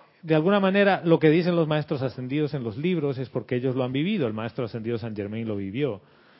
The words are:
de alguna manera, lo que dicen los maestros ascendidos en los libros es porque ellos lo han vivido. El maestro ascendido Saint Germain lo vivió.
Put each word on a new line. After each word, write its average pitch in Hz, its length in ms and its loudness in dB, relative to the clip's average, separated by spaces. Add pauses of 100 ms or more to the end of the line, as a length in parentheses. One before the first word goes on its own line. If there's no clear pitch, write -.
(220)
de 160 140 2
alguna 190 240 4
manera, 190 440 4
lo 165 140 6
que 156 140 6
dicen 170 240 2
los 165 120 2
maestros 151 360 -2
ascendidos 131 500 -4
en 135 100 -4
los 113 140 -6
libros 147 400 -2
es 131 120 -8
porque 123 260 -4
ellos 123 200 0
lo 127 80 0
han 123 80 -2
vivido. 156 360 0
El 110 60 -2
maestro 113 320 -6
ascendido 113 340 -6
Saint 110 180 -8
Germain 107 300 -6
lo 107 80 -2
vivió. 101 440 -4 (400)